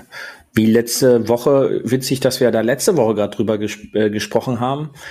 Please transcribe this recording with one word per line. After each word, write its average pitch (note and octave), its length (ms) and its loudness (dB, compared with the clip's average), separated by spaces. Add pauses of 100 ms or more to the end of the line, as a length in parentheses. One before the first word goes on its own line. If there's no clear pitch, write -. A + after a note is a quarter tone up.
(540)
wie A2 120 2
letzte A#2 640 2
Woche, C3+ 560 2
witzig, B2+ 360 -2
dass C3 200 0
wir A#2+ 100 2
da A2 120 0
letzte C#3+ 360 0
Woche A2+ 180 2
grad G2+ 220 -2
drüber A2 180 0
ges-, G#2 380 -8
äh, G#2+ 160 2
gesprochen A2 500 -2
haben, C#3+ 320 -4 (200)